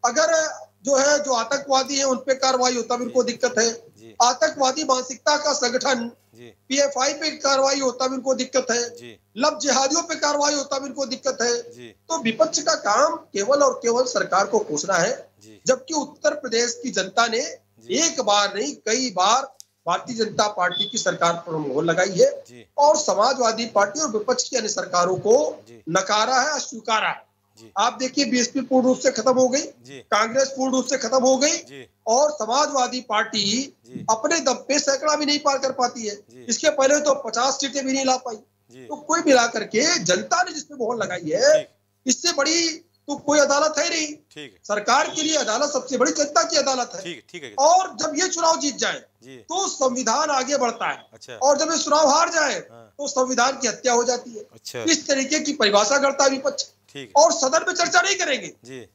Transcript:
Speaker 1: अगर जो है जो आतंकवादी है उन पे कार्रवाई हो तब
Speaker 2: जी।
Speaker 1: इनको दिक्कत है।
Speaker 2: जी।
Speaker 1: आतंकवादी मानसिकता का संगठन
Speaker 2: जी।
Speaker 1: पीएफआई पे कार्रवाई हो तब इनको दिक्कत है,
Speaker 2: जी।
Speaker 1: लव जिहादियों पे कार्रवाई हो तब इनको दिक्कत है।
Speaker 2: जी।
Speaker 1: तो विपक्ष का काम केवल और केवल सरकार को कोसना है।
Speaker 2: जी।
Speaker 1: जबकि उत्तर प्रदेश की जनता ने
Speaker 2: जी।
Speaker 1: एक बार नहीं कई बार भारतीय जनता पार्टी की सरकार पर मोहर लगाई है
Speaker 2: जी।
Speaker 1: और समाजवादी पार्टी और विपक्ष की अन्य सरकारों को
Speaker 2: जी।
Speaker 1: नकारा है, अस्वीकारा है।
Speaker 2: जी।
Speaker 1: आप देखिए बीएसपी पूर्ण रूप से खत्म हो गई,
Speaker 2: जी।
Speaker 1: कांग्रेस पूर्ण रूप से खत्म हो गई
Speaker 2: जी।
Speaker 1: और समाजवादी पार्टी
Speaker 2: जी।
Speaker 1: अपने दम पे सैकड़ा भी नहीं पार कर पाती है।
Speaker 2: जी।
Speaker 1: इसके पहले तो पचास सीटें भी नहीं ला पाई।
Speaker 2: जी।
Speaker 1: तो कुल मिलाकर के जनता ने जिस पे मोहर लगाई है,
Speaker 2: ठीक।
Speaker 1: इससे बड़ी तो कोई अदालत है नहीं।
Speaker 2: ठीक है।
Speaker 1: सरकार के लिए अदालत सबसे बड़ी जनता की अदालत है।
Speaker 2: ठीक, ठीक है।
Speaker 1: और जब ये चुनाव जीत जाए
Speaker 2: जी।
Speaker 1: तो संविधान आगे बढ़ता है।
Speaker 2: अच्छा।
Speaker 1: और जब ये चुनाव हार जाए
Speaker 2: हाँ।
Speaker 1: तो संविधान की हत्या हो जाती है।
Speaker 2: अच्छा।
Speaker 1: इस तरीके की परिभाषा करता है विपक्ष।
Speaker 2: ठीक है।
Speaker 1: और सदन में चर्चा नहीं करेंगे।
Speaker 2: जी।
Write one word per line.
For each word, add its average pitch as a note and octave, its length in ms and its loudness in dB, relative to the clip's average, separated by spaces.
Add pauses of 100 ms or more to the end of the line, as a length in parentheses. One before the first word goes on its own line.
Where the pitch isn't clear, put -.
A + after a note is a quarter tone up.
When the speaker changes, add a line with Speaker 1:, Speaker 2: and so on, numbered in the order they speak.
Speaker 1:
अगर D#4 460 2 (340)
जो C#4 120 2
है C#4+ 220 4
जो C#4+ 140 -2
आतंकवादी C4+ 640 0
है C#4 60 0
उन C4 120 2
पे C4+ 180 -2
कार्रवाई B3+ 420 0
हो A#3 60 -4
तब A#3+ 160 -4
Speaker 2:
जी। B3 60 -6
Speaker 1:
इनको B3 180 0
दिक्कत A#3 360 -2
है। A#3 140 2
Speaker 2:
जी। - 500 -20
Speaker 1:
आतंकवादी C4 640 0
मानसिकता C4 520 -2
का D4 160 -2
संगठन A#3+ 600 -2 (220)
Speaker 2:
जी। A#2 200 -20 (140)
Speaker 1:
पीएफआई C#4 460 0
पे D4+ 160 -4
कार्रवाई C#4 500 0
हो C4 100 0
तब C4 240 -4
इनको C4 200 -2
दिक्कत B3+ 360 -2
है, A#3+ 200 -2
Speaker 2:
जी। A#2+ 300 -18 (160)
Speaker 1:
लव D4 220 0
जिहादियों C#4 440 0
पे E4+ 120 -6
कार्रवाई D4 400 0
हो C#4 100 -4
तब C#4 220 -6
इनको C4+ 200 -6
दिक्कत B3+ 360 -6
है। A#3+ 300 -4
Speaker 2:
जी। B2 160 -18
Speaker 1:
तो D#4+ 300 -8
विपक्ष D4 440 0
का D#4+ 120 0
काम C#4 420 2
केवल C4 460 0
और B3+ 200 2
केवल A#3 220 0
सरकार G3 420 0
को A3 120 0
कोसना F3 360 -2
है। F3+ 360 0 (120)
Speaker 2:
जी। - 240 -20
Speaker 1:
जबकि C4 280 0
उत्तर D4 400 -2
प्रदेश A#3 480 -4
की B3+ 80 -4
जनता F#3+ 360 0
ने A#3+ 320 -4 (200)
Speaker 2:
जी। C4+ 280 -2
Speaker 1:
एक C#4 140 -4
बार G3+ 340 2
नहीं B3 200 -4
कई B3 360 -4
बार G3 320 2 (440)
भारतीय G3 300 -4
जनता G#3+ 320 0
पार्टी F3+ 400 -2
की A#3 100 -6
सरकार E3+ 340 0
पर E3+ 200 -6
मोहर D3 320 -2
लगाई F3 260 2
है B4+ 300 4
Speaker 2:
जी। - 260 -20 (120)
Speaker 1:
और D4 180 8
समाजवादी A3+ 720 2
पार्टी G3+ 340 0
और D4+ 80 -2
विपक्ष A3 400 -2
की C4 80 -4
अन्य G#3+ 120 -2
सरकारों F3+ 480 0
को - 520 2
Speaker 2:
जी। - 200 -20
Speaker 1:
नकारा G#3+ 520 2
है, C#4 80 2
अस्वीकारा A3 600 -2
है। - 240 -8 (260)
Speaker 2:
जी। - 200 -20
Speaker 1:
आप A3+ 140 2
देखिए B3+ 320 -2
बीएसपी B3 360 -2
पूर्ण B3+ 260 2
रूप B3+ 120 4
से C4+ 120 2
खत्म B3 280 2
हो B3+ 100 4
गई, C#4 140 0
Speaker 2:
जी। C#3 360 -16
Speaker 1:
कांग्रेस A3+ 500 0
पूर्ण C4 240 -2
रूप C4 140 0
से C4 120 -2
खत्म A#3+ 260 0
हो C4 120 6
गई D4+ 200 2
Speaker 2:
जी। C3+ 340 -16 (160)
Speaker 1:
और C4 240 4
समाजवादी B3+ 680 -2
पार्टी A3 760 -2 (100)
Speaker 2:
जी। - 240 -12
Speaker 1:
अपने D4+ 300 0
दम B3+ 140 0
पे C4+ 240 -2
सैकड़ा C#4+ 380 0
भी D4 100 -2
नहीं D4 120 0
पार C#4 200 0
कर C4 140 -4
पाती B3 340 -4
है। G3+ 100 -8
Speaker 2:
जी। - 320 -4
Speaker 1:
इसके D4 220 2
पहले C#4+ 300 4
तो C#4+ 140 2
पचास B3 460 -2
सीटें C#4 260 -4
भी C4 60 -2
नहीं C4+ 120 -2
ला B3+ 120 2
पाई। B3+ 200 -10 (340)
Speaker 2:
जी। B3+ 160 -20
Speaker 1:
तो C#4+ 100 -10
कुल E4 300 -2
मिलाकर A#3 380 4
के D#4 340 0
जनता G#3 440 0
ने F4+ 100 -2
जिस D4+ 120 -12
पे D4 100 -20
मोहर A#3+ 240 -4
लगाई F3 320 -6
है, C#4 280 4
Speaker 2:
ठीक। - 100 -4 (380)
Speaker 1:
इससे E4+ 260 0
बड़ी D#4+ 520 -2 (220)
तो C#4+ 100 -6
कोई D4 220 0
अदालत C#4+ 400 2
है E4+ 120 0
नहीं। D#4+ 160 -2
Speaker 2:
ठीक D3+ 460 -16
है। - 120 -20
Speaker 1:
सरकार A#3 460 0
के D#4 120 -6
लिए D#4 140 0
अदालत B3+ 340 0
सबसे C4 260 -4
बड़ी C4 160 2
जनता D4+ 300 0
की E4 140 -2
अदालत B3+ 380 0
है। F3 80 -12
Speaker 2:
ठीक, D#3+ 280 -14
ठीक E3+ 120 -14
है। A2+ 160 -14
Speaker 1:
और F4 380 4
जब D#4 200 -4
ये F4+ 120 -2
चुनाव E4 320 0
जीत C#4+ 160 -4
जाए F3+ 280 -4 (180)
Speaker 2:
जी। C3 140 -20
Speaker 1:
तो E4+ 320 -6
संविधान B3+ 640 -2
आगे C4+ 260 0
बढ़ता A3+ 340 -2
है। C3+ 220 -12
Speaker 2:
अच्छा। A#2+ 220 -18
Speaker 1:
और C4 240 4
जब D#4 140 -2
ये D#4 60 -2
चुनाव D4+ 300 4
हार D#4+ 200 4
जाए C#4+ 420 -2
Speaker 2:
हाँ। - 280 -20
Speaker 1:
तो C#4+ 100 -8
संविधान B3+ 500 0
की B3 100 -2
हत्या B3 240 -2
हो A#3 120 2
जाती B3 260 -4
है। G#3+ 240 -14
Speaker 2:
अच्छा। - 280 -10
Speaker 1:
इस D#4 260 0
तरीके C#4 320 0
की D4 120 -4
परिभाषा G#3+ 460 2
करता C#4 260 2
है C4+ 60 6
विपक्ष। C4+ 340 -4 (280)
Speaker 2:
ठीक C#3 240 -16
है। D4 80 8
Speaker 1:
और E4 80 6
सदन D#4 360 0
में F4+ 60 -4
चर्चा F4 260 2
नहीं F#4+ 160 0
करेंगे। C4 380 -4 (100)
Speaker 2:
जी। B2 300 -16